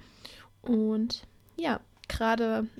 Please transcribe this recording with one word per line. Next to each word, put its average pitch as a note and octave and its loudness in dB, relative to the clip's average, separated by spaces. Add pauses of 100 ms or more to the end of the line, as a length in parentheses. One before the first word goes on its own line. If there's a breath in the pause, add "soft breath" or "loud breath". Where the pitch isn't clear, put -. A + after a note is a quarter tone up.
(600 loud breath)
Und A3 0 (300)
ja, E4 0 (280)
gerade A3+ 2 (120)